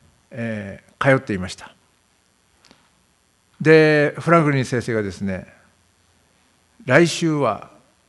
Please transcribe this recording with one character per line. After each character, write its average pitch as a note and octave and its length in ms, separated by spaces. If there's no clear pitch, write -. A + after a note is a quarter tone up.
え G#2+ 500
ー、 C3+ 200
通 B2+ 40
っ C3 40
て A2 80
い G2 40
ま F2+ 120
し - 60
た。 - 200
で、 D#3 580
フ D#3 140
ラ E3+ 80
ン D#3 60
ク D3 80
リ C3+ 80
ン B2 40
先 A#2 160
生 A#2 120
が A2 80
で G2+ 100
す F2+ 100
ね、 F#2+ 240
「来 C#3+ 220
週 D#3+ 260
は C3 380